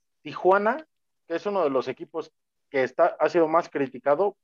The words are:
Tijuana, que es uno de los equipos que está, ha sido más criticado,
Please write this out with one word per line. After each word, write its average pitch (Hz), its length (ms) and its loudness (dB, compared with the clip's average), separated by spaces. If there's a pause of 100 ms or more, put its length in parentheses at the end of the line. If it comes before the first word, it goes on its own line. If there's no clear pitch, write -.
(240)
Tijuana, 202 600 0 (440)
que 165 80 -6
es 165 100 -6
uno 202 180 -2
de 147 60 2
los 127 180 -2
equipos 156 440 -10 (400)
que 135 100 0
está, 165 380 0
ha 156 100 2
sido 165 180 2
más 165 220 0
criticado, 143 760 -2